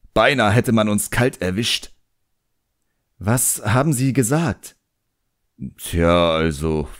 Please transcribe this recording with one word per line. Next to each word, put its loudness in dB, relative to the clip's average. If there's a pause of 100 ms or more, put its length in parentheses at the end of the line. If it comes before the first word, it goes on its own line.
(140)
Beinahe 2
hätte 2
man 2
uns -2
kalt -2
erwischt.“ -4 (1200)
„Was -2
haben 2
Sie 0
gesagt?“ -2 (1040)
„Tja, 2
also, -2 (100)